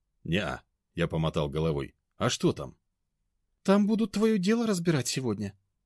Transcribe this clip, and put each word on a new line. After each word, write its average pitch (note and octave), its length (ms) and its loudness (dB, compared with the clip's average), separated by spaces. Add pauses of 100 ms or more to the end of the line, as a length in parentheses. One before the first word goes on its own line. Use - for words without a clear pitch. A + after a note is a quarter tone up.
(220)
«Неа», E2 400 -2 (320)
я E2 140 0
помотал D#2+ 400 0
головой. D2 480 -2 (220)
«А A2+ 100 0
что D#3 240 0
там?» - 240 -10 (880)
«Там G3+ 240 4
будут A3 260 0
твое A3 240 2
дело A3 300 0
разбирать E3+ 420 0
сегодня», G#2+ 500 -4 (280)